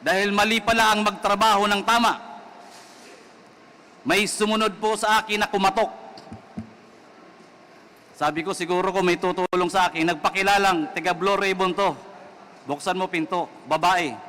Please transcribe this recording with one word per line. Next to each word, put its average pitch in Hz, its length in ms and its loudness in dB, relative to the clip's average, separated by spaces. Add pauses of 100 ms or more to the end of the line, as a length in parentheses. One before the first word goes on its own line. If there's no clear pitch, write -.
Dahil 196 320 0
mali 214 240 2
pala 226 320 2
ang 214 160 0
magtrabaho 202 640 2
ng 202 160 0
tama. 226 320 2 (1800)
May 190 240 0
sumunod 214 560 0
po 220 160 0
sa 214 240 2
akin 208 160 -4
na 208 80 0
kumatok. 190 480 0 (2250)
Sabi 151 240 -2
ko, 170 80 -6
"Siguro 180 400 -2
ko 180 80 -2
may 180 160 4
tutulong 180 560 0
sa 185 160 2
akin." 165 240 0
Nagpakilalang, 190 800 0
"Tiga 175 240 -2
Blue 190 240 0
Ribbon 190 320 0
to. 180 240 0 (720)
Buksan 147 320 -4
mo 185 80 -2
pinto. 175 400 -2 (240)
Babae. 165 480 0 (100)